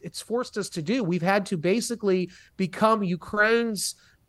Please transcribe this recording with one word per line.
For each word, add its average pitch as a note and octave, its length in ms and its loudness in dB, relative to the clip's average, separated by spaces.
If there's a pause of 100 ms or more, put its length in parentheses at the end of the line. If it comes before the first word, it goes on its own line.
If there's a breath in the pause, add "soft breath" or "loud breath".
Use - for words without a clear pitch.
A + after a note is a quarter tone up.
it's - 200 -12
forced A#3 360 -4
us F#3+ 120 -4
to F3 120 -6
do. A3 220 0
We've F3 180 0
had G3 260 2
to F#3+ 100 -2
basically F#3 720 0 (240 loud breath)
become G#3+ 480 2
Ukraine's G#3+ 920 0 (340 soft breath)